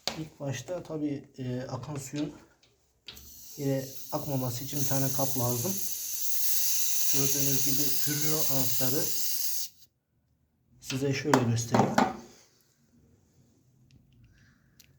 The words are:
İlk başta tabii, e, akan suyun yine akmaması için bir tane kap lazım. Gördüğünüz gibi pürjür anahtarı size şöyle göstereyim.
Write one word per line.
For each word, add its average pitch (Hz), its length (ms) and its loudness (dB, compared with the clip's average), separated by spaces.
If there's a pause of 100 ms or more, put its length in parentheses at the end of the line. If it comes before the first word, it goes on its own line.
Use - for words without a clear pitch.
(200)
İlk 156 200 -10
başta 147 440 -4
tabii, 147 540 -4
e, 127 240 -4
akan 135 340 -6
suyun 147 380 -4 (1200)
yine 139 280 0 (260)
akmaması 135 520 -2
için 143 160 -4
bir 135 80 2
tane 135 180 2 (120)
kap 135 200 2
lazım. 123 340 2 (1400)
Gördüğünüz 139 520 4
gibi 139 120 2 (280)
pürjür 147 260 0
anahtarı 135 720 0 (1800)
size 135 320 0
şöyle 135 260 4
göstereyim. - 560 4 (3000)